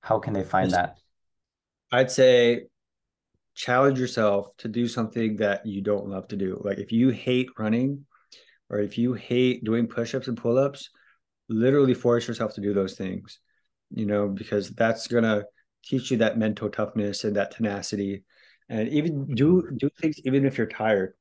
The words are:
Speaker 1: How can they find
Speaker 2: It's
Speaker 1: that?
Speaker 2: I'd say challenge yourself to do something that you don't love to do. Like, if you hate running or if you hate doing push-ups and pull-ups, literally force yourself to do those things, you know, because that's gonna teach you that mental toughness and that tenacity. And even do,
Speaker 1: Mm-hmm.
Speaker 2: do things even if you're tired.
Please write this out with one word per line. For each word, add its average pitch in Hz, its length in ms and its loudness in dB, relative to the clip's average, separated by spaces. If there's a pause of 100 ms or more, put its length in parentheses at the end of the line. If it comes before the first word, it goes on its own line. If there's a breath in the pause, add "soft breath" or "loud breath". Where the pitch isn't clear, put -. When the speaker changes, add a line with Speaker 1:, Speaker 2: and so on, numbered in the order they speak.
Speaker 1:
How 110 180 0
can 107 140 -6
they 98 100 -2
find 92 240 0
Speaker 2:
It's 90 80 0
Speaker 1:
that? 87 220 -2 (920)
Speaker 2:
I'd 127 200 4
say 120 560 6 (880)
challenge 131 440 2
yourself 107 600 0
to 117 100 -8
do 120 180 -2
something 113 500 -2
that 101 280 -2
you 98 160 -6
don't 101 260 -2
love 95 220 -10
to 104 80 -8
do. 95 260 -4
Like, 98 140 -4
if 101 160 -8
you 120 160 4
hate 127 480 -2
running 127 480 -2 (640 soft breath)
or 107 100 -4
if 104 180 -4
you 123 160 0
hate 123 520 0
doing 113 220 0
push-ups 123 420 -6
and 113 80 -6
pull-ups, 135 520 0 (600 soft breath)
literally 127 440 4
force 120 320 2
yourself 113 280 -6
to - 80 -10
do 101 120 0
those 95 220 0
things, 95 440 -10 (500)
you 110 160 -4
know, 104 240 0
because 98 400 -4
that's - 380 0
gonna 113 360 2 (400 soft breath)
teach 131 280 -4
you 123 60 0
that 110 200 2
mental 107 320 -2
toughness 104 560 -4
and 104 100 -2
that 98 160 -2
tenacity. 101 720 -4 (460 soft breath)
And 113 200 -2
even 147 440 -2
do, 160 300 4
Speaker 1:
Mm-hmm. 135 140 -8
Speaker 2:
do 139 120 0 (100)
things 156 240 -2
even 139 220 2
if 135 120 0
you're 113 100 0
tired. 104 540 0